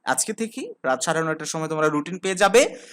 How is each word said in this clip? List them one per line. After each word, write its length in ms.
আজকে 280
থেকেই, 420
রাত 180
সাড়ে 200
নয়টার 240
সময় 220
তোমরা 200
রুটিন 300
পেয়ে 160
যাবে। 420